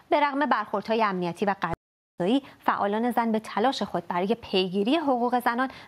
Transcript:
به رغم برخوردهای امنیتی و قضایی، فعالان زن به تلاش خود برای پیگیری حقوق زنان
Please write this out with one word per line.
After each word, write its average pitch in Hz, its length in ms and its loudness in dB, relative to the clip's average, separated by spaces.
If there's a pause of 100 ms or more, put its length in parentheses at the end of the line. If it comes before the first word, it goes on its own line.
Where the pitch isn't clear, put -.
به 320 100 4
رغم 285 260 2
برخوردهای 226 580 0
امنیتی 180 420 -2
و 196 160 2
قضایی، 180 800 -2 (180)
فعالان 220 520 0
زن 226 200 0
به 220 80 2
تلاش 220 440 0
خود 175 240 -6
برای 185 340 0
پیگیری 196 540 0
حقوق 247 440 2
زنان 247 300 0 (180)